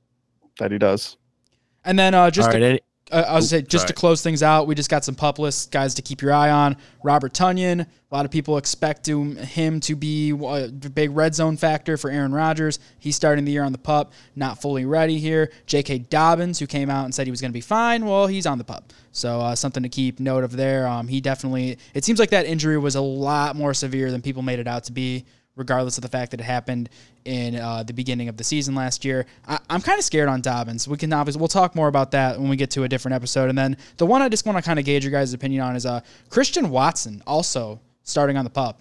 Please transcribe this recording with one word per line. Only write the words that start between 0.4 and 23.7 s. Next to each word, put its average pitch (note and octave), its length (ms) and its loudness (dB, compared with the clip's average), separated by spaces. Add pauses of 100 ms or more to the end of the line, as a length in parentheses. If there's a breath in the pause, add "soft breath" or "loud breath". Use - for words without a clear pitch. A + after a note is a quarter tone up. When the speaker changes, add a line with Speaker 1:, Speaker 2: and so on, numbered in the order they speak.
Speaker 1:
That G#2 140 0
he G#2 60 0
does. G2+ 380 2 (680)
Speaker 2:
And F#3 140 2
then, F#3+ 160 6
uh, F3+ 160 8
just F#3+ 180 4
Speaker 3:
All A2+ 40 6
Speaker 2:
to, A2+ 60 4
Speaker 3:
right, A#2 120 6
any C3 100 2 (320)
Speaker 2:
uh, E3 160 4
I D3 60 2
was D#3+ 100 4
Speaker 3:
Ooh, E3 140 2
Speaker 2:
say, D3 40 0
just F3 240 2
to F3 60 0
Speaker 3:
sorry. - 20 -10
Speaker 2:
close E3 260 4
things D#3 220 0
out, D#3 240 6
we D3+ 80 0
just C#3+ 160 -2
got D3 140 2
some C#3 100 -4
pup D3 240 -2
lists, D3 280 -2
guys, C3 280 0
to C3+ 80 -6
keep C3+ 200 -10
your C#3 100 2
eye D3 180 6
on. C#3+ 260 4 (280 soft breath)
Robert C#3+ 280 2
Tonyan, F3+ 500 2
a D#3+ 40 -10 (240 soft breath)
lot C#3+ 140 -2
of C#3 80 -8
people D3+ 240 0
expect - 500 -2
to, D3+ 160 0 (120)
him D#3+ 460 -2
to D#3 140 -4
be D3+ 360 -2
a C#3+ 380 -2
big C#3 440 -2
red D#3 200 2
zone D#3+ 240 0
factor D#3 400 0
for C#3+ 140 -4
Aaron C#3 220 0
Rodgers. D#3 480 0 (180 soft breath)
He's D3 160 -4
starting D3 300 2
the C#3+ 80 0
year C#3+ 100 0
on C#3 80 0
the B2+ 80 -4
pup, D3 340 0 (220 soft breath)
not C3+ 260 -6
fully C3+ 260 -2
ready D#3+ 340 2
here. D#3 320 0 (140 soft breath)
J C#3+ 180 0
K C#3 140 -2
Dobbins, E3 600 2
who C#3+ 80 -6
came C#3 240 -2
out C#3 140 -2
and C3 100 -6
said C3+ 140 -2
he - 20 -4
was B2 100 -6
gonna B2+ 120 -4
be A#2 80 -8
fine, A#3 440 2
well, G3 220 4
he's F#3+ 200 -2
on C#3+ 120 0
the A#2+ 60 -8
pup. - 280 -16 (200 soft breath)
So, A#2+ 280 -4
uh, A#2+ 140 -2
something C3 300 -4
to B2 40 -4
keep B2+ 300 -2
note C3 240 0
of B2 140 -4
there. C3+ 320 0
Um, A#2+ 180 -4
he C3+ 140 -4
definitely, C3 580 -4 (160 soft breath)
it C#3+ 100 -4
seems A3 140 2
like A3 120 4
that F3+ 160 4
injury D#3 300 0
was C#3+ 200 0
a C3+ 40 0
lot C#3 540 0
more D3 180 -2